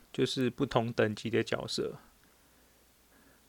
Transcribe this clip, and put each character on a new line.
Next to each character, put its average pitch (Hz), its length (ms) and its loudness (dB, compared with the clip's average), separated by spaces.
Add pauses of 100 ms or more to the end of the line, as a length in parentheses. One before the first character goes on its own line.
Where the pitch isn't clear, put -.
(120)
就 135 120 0
是 127 260 0
不 139 140 -2
同 117 300 0
等 107 220 4
级 - 120 -8
的 113 160 2
角 127 240 -2
色， - 300 -4 (1500)